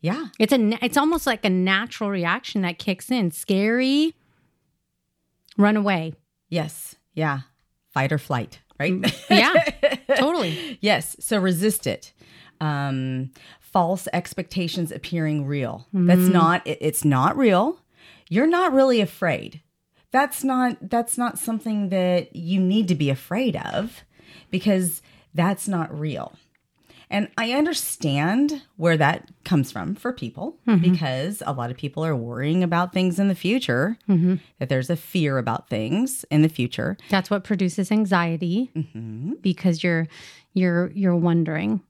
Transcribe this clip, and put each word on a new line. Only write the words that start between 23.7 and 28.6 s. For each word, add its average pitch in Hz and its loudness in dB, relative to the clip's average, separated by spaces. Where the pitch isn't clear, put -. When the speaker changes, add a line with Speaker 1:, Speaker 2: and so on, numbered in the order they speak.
Speaker 1:
because 185 0
that's 180 0
not 170 -4
real. 147 -8
And 202 -2
I 233 -2
understand 262 0